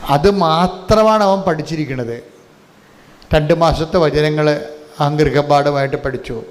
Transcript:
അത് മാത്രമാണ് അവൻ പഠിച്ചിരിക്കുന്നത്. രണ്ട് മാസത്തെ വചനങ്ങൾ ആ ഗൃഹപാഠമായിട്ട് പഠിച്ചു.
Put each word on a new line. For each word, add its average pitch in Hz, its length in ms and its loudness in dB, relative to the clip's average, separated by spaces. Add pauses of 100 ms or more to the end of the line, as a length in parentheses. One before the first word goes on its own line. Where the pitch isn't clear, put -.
(140)
അത് 151 140 2 (160)
മാത്രമാണ് 214 840 2
അവൻ 196 200 2
പഠിച്ചിരിക്കുന്നത്. 143 680 -6 (1160)
രണ്ട് 156 280 2
മാസത്തെ 160 440 0
വചനങ്ങൾ 151 400 0 (560)
ആ 147 40 2 (140)
ഗൃഹപാഠമായിട്ട് 143 880 0
പഠിച്ചു. 127 300 -8 (140)